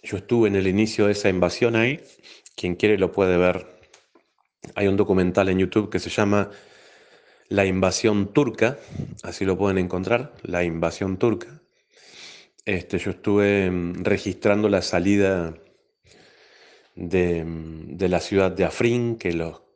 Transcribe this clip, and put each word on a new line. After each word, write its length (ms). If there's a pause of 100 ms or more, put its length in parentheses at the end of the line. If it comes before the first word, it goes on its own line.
Yo 140
estuve 300
en 80
el 120
inicio 380
de 60
esa 180
invasión 460
ahí. 260 (540)
Quien 200
quiere 220
lo 140
puede 260
ver. 300 (1080)
Hay 120
un 100
documental 520
en 100
YouTube 300
que 100
se 100
llama 400 (1000)
La 160
invasión 680
turca, 460 (420)
así 240
lo 120
pueden 200
encontrar, 640
La 220
invasión 540
turca. 440 (1040)
Este, 320
yo 140
estuve, 580
mm, 340
registrando 680
la 120
salida 720 (1400)
de, 480
mm, 540
de 120
la 100
ciudad 320
de 140
Afrin, 520
que 160
los 280 (140)